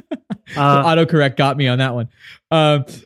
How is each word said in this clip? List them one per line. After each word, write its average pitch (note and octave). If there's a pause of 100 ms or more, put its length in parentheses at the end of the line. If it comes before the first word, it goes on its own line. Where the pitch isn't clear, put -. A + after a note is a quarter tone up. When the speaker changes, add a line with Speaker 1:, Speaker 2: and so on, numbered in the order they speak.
(560)
Speaker 1:
Uh, C#3
Speaker 2:
Autocorrect D#3+
got C#3
me C#3
on B2
that C3
one. A#2 (420)
Uh, D3+ (240)